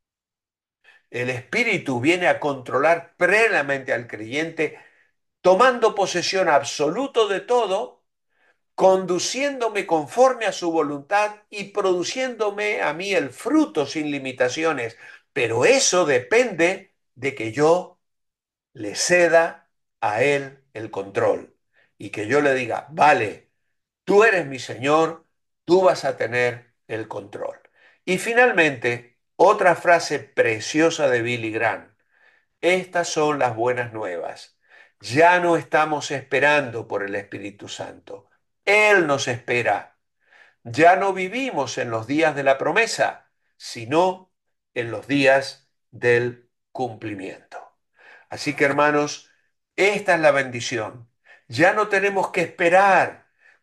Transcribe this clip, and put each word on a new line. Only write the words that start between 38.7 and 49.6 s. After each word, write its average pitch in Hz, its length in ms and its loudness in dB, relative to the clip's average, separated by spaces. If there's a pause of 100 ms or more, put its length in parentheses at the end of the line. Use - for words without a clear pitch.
nos 135 200 -2
espera. 117 720 -4 (640)
Ya 156 320 4
no 190 180 0
vivimos 185 640 -6
en 123 120 -4
los 113 180 -6
días 147 280 0
de 143 80 -4
la 135 140 2
promesa, 156 720 -2 (260)
sino 165 720 -2 (420)
en 117 180 -6
los 104 160 -10
días 139 600 0 (220)
del 120 580 0 (220)
cumplimiento. 107 840 -12 (720)
Así 139 260 -8
que, 147 100 0
hermanos, 147 640 0 (440)